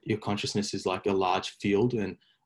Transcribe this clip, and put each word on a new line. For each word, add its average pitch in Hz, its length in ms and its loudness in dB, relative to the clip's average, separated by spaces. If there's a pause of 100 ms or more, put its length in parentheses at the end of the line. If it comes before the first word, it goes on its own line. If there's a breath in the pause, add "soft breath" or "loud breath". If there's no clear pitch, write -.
your 107 160 -2
consciousness 104 560 -2
is, 95 100 -6
like, 95 220 0
a 101 40 4
large 92 460 0
field. 104 380 2
And 95 200 -2 (300)